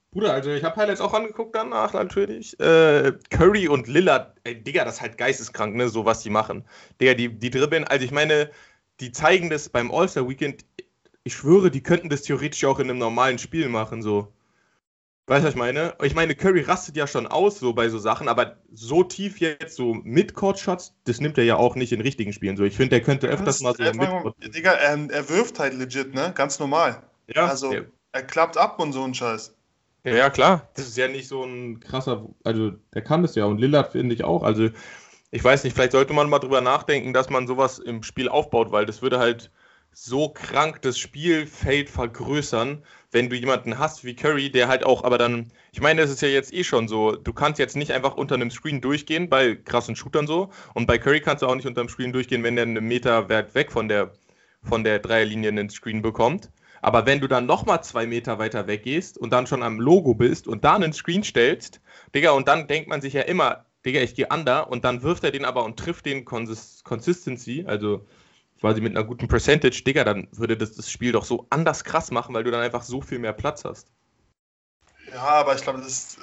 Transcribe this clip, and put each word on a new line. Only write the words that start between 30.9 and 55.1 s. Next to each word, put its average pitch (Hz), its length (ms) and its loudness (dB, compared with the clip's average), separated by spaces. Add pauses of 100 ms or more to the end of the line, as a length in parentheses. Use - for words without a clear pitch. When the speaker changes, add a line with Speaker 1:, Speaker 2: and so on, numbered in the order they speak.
Speaker 1:
ja 127 100 2
nicht 131 220 -6
so 131 160 -6
ein 123 340 -10
krasser, 120 480 -6 (160)
also, 110 300 0 (200)
der 110 100 -6
kann 160 200 2
das 160 140 0
ja. 104 80 2
Und 104 140 2
Lillard 135 340 4
finde 120 240 0
ich - 80 -4
auch. 165 180 0
Also, 110 280 2 (600)
ich - 140 -2
weiß 135 180 6
nicht, 127 120 -4
vielleicht 127 180 2
sollte 139 200 4
man 147 160 4
mal 143 120 4
drüber 131 200 2
nachdenken, 131 520 0
dass 127 180 2
man 127 160 0
sowas 127 320 0
im 113 240 -8
Spiel 127 260 -4
aufbaut, 117 440 0
weil 104 120 4
das 107 160 -8
würde 127 200 0
halt 117 320 0 (400)
so 139 360 -4
krank 151 540 -2
das 127 180 -2
Spielfeld 147 880 -2
vergrößern, 127 920 -4 (260)
wenn 123 180 2
du 127 60 -6
jemanden 127 420 0
hast 151 280 -4
wie 123 100 -12
Curry, 139 340 0
der 123 200 2
halt 131 180 2
auch, 127 160 4
aber 123 160 2
dann, 117 320 0 (220)
ich - 80 -14
meine, 156 200 4
das 147 120 4
ist 131 100 -8
ja 147 60 2
jetzt 135 260 0
eh - 80 -2
schon 117 240 0
so, 107 300 0
du - 160 -8
kannst 151 260 0
jetzt 135 160 -2
nicht 143 160 -4
einfach 131 260 -2
unter 139 200 -4
einem 120 160 -4
Screen 143 280 -6
durchgehen, 151 480 -4
bei 131 280 2
krassen 120 400 -4
Shootern 147 320 -4
so, 180 220 -2 (240)
und 117 120 -4
bei 120 100 4
Curry 143 240 2
kannst 147 220 -2
du 131 60 2
auch 127 80 2
nicht 127 100 -8
unter 123 140 -6
einem 120 100 -4
Screen 127 220 -8
durchgehen, 123 320 -2
wenn 117 100 0
der 120 120 0
einen 110 180 -4
Meter 117 440 0
weit 107 280 0
weg - 160 0
von 110 160 -2
der, 101 240 0 (500)
von 113 220 -2
der 107 160 2
Dreierlinie 110 480 0